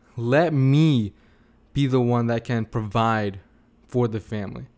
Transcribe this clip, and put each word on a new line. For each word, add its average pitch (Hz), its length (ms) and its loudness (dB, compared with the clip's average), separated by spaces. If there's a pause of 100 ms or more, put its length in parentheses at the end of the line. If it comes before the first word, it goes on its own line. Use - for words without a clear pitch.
(160)
Let 143 380 0
me 135 600 2 (600)
be 139 120 0
the 127 160 2
one 120 260 0
that 117 160 -2
can 113 220 -4
provide 110 760 -2 (480)
for 123 200 -2
the 107 120 -6
family. 107 480 -10 (100)